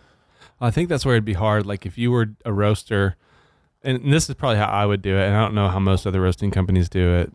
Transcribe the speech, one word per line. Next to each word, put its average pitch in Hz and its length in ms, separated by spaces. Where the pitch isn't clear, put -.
I 117 120
think 175 180
that's 147 160
where 131 100
it'd 110 100
be 107 80
hard. 104 320
Like, 101 200
if 90 120
you 120 140
were 117 200
a 113 60
roaster, 101 640
and 135 320
this 160 160
is 139 60
probably 120 220
how 104 100
I 101 180
would 101 160
do 95 160
it, 98 80
and 101 100
I 107 60
don't 107 140
know 101 140
how 92 100
most 95 260
other 95 160
roasting 92 300
companies 92 380
do 90 260
it. 87 200